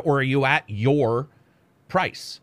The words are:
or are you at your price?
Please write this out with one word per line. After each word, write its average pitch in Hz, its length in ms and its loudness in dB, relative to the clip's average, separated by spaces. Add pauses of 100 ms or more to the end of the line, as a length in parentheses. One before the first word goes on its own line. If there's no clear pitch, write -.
or 143 160 2
are 131 40 0
you 135 220 0
at 147 220 2
your 120 600 0 (600)
price? - 560 -4